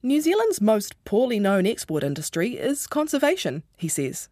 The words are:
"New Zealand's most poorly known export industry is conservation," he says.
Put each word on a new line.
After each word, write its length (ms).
"New 200
Zealand's 400
most 440
poorly 360
known 260
export 380
industry 520
is 300
conservation," 760
he 120
says. 440